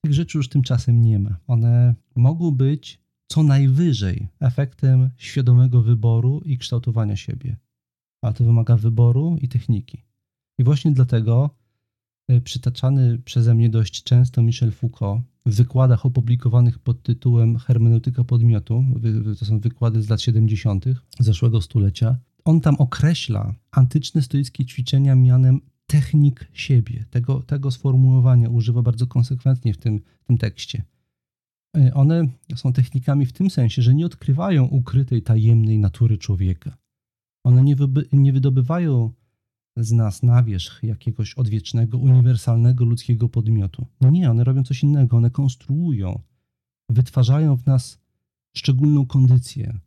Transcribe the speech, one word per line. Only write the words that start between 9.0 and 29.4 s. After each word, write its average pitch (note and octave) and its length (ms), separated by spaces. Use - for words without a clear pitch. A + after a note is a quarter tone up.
i C3 80
techniki. - 540
I B2 60
właśnie D3 260
dlatego, B2 600
y, B2 80
przytaczany B2 760
przeze A#2 360
mnie A#2 160
dość A2 320
często B2 400
Michel A#2 300
Foucault A2 500
w A2 80
wykładach B2 520
opublikowanych A#2+ 720
pod B2 240
tytułem A#2 560
Hermeneutyka A#2 680
podmiotu, A#2 600
wy-, A2+ 260
wy-, G#2 140
to - 80
są G#2+ 160
wykłady A#2 420
z G#2 60
lat A2 120
siedemdziesiątych A2 840
zeszłego A2 400
stulecia, A2 580
on D#3+ 160
tam C#3+ 160
określa B2 800
antyczne C#3 520
stoickie C#3 420
ćwiczenia C3+ 500
mianem B2+ 460
technik C#3+ 680
siebie. A#2 580
Tego, B2+ 320
tego C#3 280
sformułowania B2+ 800
używa A#2 340
bardzo A#2+ 240
konsekwentnie B2 680